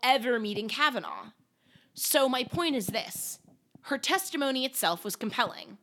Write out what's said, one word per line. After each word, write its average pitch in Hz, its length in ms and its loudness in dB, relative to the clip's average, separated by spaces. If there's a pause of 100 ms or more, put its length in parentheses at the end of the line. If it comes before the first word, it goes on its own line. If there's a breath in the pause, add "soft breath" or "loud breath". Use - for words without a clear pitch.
ever 254 340 4
meeting 208 300 -2
Kavanaugh. 220 640 0 (640 soft breath)
So - 340 4
my 254 160 2
point 330 320 0
is 196 120 -2
this. - 520 -6 (440)
Her 277 140 -2
testimony 277 680 0
itself 175 400 0
was 175 100 -4
compelling. 202 680 -4